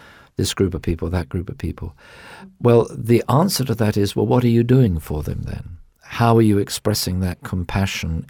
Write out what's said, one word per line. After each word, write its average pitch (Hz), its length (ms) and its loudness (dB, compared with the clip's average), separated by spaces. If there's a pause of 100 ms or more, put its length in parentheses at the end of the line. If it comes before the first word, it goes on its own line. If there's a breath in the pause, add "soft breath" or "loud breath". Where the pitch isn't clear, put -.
(360 loud breath)
this 95 160 -2
group 92 220 -2
of 80 80 -8
people, 85 280 -4
that 87 180 -4
group 90 200 -6
of 67 100 -12
people." 85 380 -8 (640 loud breath)
Well, 120 320 4
the 120 360 2
answer 143 360 0
to 113 120 -2
that 107 200 0
is, 101 200 0
"Well, 107 100 0
what 123 180 2
are 120 40 2
you 117 160 4
doing 120 340 4
for - 240 -6
them - 200 -6
then? - 360 -12 (240)
How 117 340 2
are 113 60 8
you 104 160 4
expressing 98 640 -2
that 90 220 -4
compassion 90 880 -4